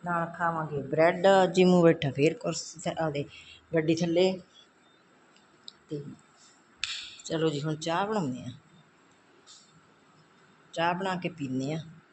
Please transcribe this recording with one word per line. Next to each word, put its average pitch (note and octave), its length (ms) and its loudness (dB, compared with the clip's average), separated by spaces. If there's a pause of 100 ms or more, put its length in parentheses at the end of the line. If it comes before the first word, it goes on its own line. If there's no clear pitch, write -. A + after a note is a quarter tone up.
ਨਾਲ E3+ 340 -2
ਖਾਵਾਂਗੇ D#3 440 -2
ਬ੍ਰੈਡ। E3 440 2 (280)
ਜਿਮੂ F3+ 280 6
ਬੈਠਾ E3 280 4
ਫੇਰ D3 240 2
ਕੁਰਸੀ - 460 -8
ਥ-, - 180 -6
ਆਪਦੇ D3 260 -4 (500)
ਗੱਡੀ D#3+ 200 2
ਥੱਲੇ। F3 460 2 (1500)
ਤੇ D3 140 -10 (1200)
ਚਲੋ D#3+ 260 0
ਜੀ, C#3+ 120 -6
ਹੁਣ D#3 140 -4
ਚਾਹ E3 300 -2
ਬਣਾਉਂਦੇ D#3 360 -4
ਹਾਂ, B2 100 -12 (2250)
ਚਾਹ E3+ 220 0
ਬਣਾ F#3 220 -4
ਕੇ F3+ 120 -6
ਪੀਂਦੇ C3+ 460 -4
ਹਾਂ। E3 100 -8 (280)